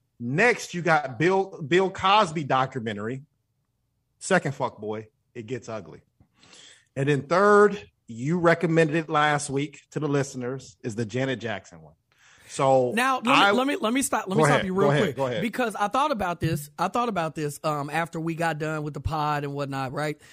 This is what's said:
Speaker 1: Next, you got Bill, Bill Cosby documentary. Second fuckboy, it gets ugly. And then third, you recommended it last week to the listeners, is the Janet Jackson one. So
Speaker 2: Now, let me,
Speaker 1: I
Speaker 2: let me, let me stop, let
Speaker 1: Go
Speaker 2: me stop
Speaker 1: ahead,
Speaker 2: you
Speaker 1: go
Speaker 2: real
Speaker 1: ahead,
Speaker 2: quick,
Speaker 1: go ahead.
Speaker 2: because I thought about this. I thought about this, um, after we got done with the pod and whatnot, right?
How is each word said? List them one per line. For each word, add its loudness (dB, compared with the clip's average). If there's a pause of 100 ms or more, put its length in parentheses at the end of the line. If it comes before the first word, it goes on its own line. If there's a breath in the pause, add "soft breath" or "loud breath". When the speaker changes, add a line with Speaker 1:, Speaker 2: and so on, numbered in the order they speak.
(180)
Speaker 1:
Next, 0
you -6
got 0
Bill, 0
Bill 2
Cosby 2
documentary. -2 (960)
Second 0
fuckboy, -6 (280)
it -12
gets -10
ugly. -12 (960 loud breath)
And -2
then 2
third, 6 (240)
you -2
recommended 4
it -2
last 0
week -4 (100)
to -8
the -4
listeners, -4
is -6
the -4
Janet -4
Jackson -10
one. -20 (540 soft breath)
So 2
Speaker 2:
Now, 0
let -8
me, 2
Speaker 1:
I 6
Speaker 2:
let 2
me, -2
let -2
me 0
stop, -2
let -4
Speaker 1:
Go 4
Speaker 2:
me 6
stop 6
Speaker 1:
ahead, 0
Speaker 2:
you -4
Speaker 1:
go 0
Speaker 2:
real 4
Speaker 1:
ahead, 2
Speaker 2:
quick, -2
Speaker 1:
go -2
ahead. -4
Speaker 2:
because -4
I -2
thought 0
about -4
this. -4
I 0
thought -2
about -4
this, -6
um, -2
after -2
we -4
got -2
done -4
with -8
the -10
pod -2
and -6
whatnot, -6
right? -6 (120 loud breath)